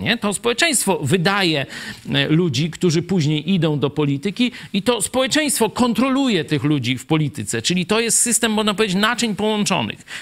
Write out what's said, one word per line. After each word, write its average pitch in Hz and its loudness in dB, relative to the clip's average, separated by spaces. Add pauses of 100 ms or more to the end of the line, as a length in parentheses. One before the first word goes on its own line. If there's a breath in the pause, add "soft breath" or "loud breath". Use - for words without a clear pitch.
nie? 190 0
To 208 -2
społeczeństwo 233 0
wydaje, 180 2 (600 loud breath)
e, 139 2
ludzi, 156 2
którzy 170 0
później 156 0
idą 160 2
do 135 0
polityki 151 0 (200 loud breath)
i 196 -2
to 226 0
społeczeństwo 262 0
kontroluje 247 0
tych 147 -2
ludzi 131 0
w - -16
polityce, 127 -2
czyli 180 0
to 214 0
jest 233 0
system, 226 0
można 214 0
powiedzieć, 190 2
naczyń 220 0
połączonych. 208 0 (240 loud breath)